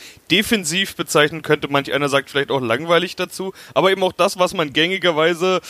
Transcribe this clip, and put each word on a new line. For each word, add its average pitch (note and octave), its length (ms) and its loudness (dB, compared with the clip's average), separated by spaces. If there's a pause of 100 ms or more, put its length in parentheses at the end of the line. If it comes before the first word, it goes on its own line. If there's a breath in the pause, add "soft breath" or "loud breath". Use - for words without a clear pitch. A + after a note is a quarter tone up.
(300 loud breath)
defensiv F#3+ 640 0
bezeichnen D#3 480 0
könnte. D3+ 260 0
Manch C#3 240 -2
einer C#3+ 160 0
sagt C3+ 220 0
vielleicht C#3 200 -2
auch C3+ 100 0
langweilig E3 560 0
dazu, F#3 380 -8 (200 loud breath)
aber E3 160 4
eben F#3+ 140 0
auch F3+ 80 0
das, F#3 260 0
was F3+ 140 2
man D#3 220 -4
gängigerweise, E3+ 960 0